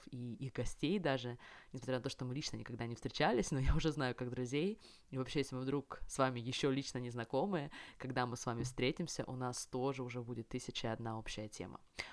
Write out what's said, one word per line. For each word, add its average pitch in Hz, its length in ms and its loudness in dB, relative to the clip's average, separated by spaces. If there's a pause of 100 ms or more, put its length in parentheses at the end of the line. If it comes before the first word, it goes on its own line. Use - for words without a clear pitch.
(120)
и 123 240 -6
их 135 180 -6
гостей 147 460 2
даже, 127 400 0 (340)
несмотря 127 240 0
на 120 60 -2
то, 135 60 0
что - 160 -4
мы 127 100 -2
лично 143 220 -4
никогда 117 280 -4
не 117 80 -4
встречались, 127 560 2
но 135 100 2
я 135 160 8
уже 160 160 6
знаю 135 220 0
как 123 160 -2
друзей. 135 500 0 (300)
И 135 80 -4
вообще, 131 220 0
если 139 160 0
мы 127 60 -2
вдруг 135 460 0
с - 120 -6
вами 131 200 4
ещё 123 300 2
лично 135 300 0
не 123 100 -2
знакомы, 143 640 0 (260)
когда 127 300 0
мы 120 100 -2
с - 80 -6
вами 117 160 0
встретимся, 127 640 0
у 131 100 -6
нас 127 300 -2
тоже 131 380 0
уже 123 180 -4
будет 117 260 -6
тысяча - 400 -2
и 113 40 2
одна 113 260 -2
общая 107 320 -6
тема. - 320 -10 (320)